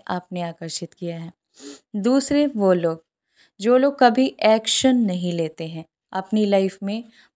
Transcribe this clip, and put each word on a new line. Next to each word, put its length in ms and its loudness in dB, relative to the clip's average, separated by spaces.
आपने 340 -8
आकर्षित 520 -10
किया 220 -10
है। 160 -14
दूसरे 500 2
वो 260 2
लोग, 320 -2
जो 180 2
लोग 200 0
कभी 280 4
एक्शन 520 2
नहीं 360 -2
लेते 340 -6
हैं 180 -12
अपनी 340 -2
लाइफ 360 2
में, 220 -8